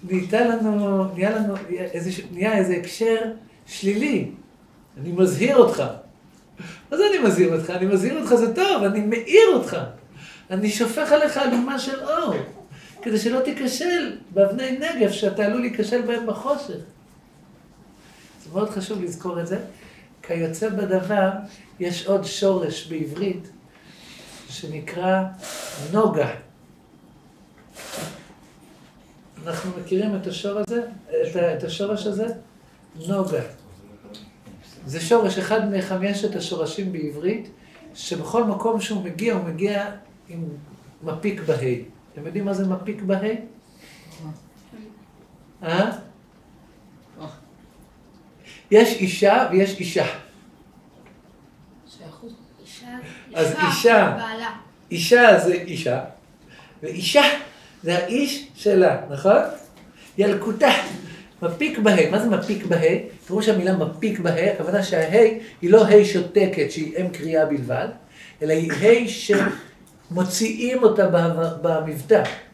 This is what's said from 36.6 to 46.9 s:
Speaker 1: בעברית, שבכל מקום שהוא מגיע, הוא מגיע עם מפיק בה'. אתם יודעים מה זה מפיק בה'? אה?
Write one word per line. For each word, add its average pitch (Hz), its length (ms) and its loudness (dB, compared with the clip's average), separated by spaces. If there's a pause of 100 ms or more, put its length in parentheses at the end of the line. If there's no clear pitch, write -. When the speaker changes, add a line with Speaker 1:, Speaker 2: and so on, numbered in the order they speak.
Speaker 1:
בעברית, 156 580 -6 (440)
שבכל 180 500 -4
מקום 214 360 -2
שהוא 190 240 -6
מגיע, 202 300 -4
הוא 180 100 -4
מגיע 202 460 -4 (380)
עם 170 160 -10 (580)
מפיק 165 380 -4
בה'. 127 420 -2 (300)
אתם 147 140 -14
יודעים 196 180 -6
מה 196 100 -2
זה 190 120 -2
מפיק 202 360 -4
בה'? 190 240 -2 (2250)
אה? 185 280 0 (2750)